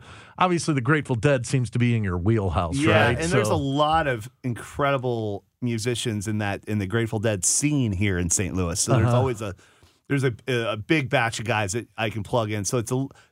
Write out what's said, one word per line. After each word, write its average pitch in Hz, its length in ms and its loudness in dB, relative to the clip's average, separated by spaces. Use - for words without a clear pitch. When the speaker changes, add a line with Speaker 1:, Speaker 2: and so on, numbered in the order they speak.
Speaker 1:
obviously, 175 360 2
the 135 60 0
Grateful 135 360 0
Dead 131 300 2
seems 123 240 0
to - 80 -4
be 120 160 2
in 110 80 0
your 92 140 0
wheelhouse, 90 600 0
Speaker 2:
Yeah, - 320 4
Speaker 1:
right? - 100 0
Speaker 2:
and 170 120 -2
there's - 180 2
Speaker 1:
So - 60 2
Speaker 2:
a - 20 2
lot 151 500 2
of 120 220 -2
incredible 120 1040 -2
musicians 113 640 -2
in 107 100 -2
that, 101 280 -4
in 107 120 -2
the 98 80 0
Grateful 113 320 0
Dead 104 260 0
scene 143 480 0
here 95 260 0
in 87 120 0
Saint 87 260 -2
Louis. 87 240 -2
So - 120 0
there's 120 160 4
Speaker 1:
Uh-huh. 120 100 2
Speaker 2:
always 127 240 0
a, 98 120 -6
there's 135 160 2
a, 131 80 2
a 117 300 0
big 143 320 0
batch 120 300 2
of 110 40 -8
guys 107 280 0
that 113 160 -6
I 110 100 -2
can 107 140 -6
plug 110 280 0
in. 107 140 -2
So 127 140 -2
it's 110 140 -4
a, 131 140 -2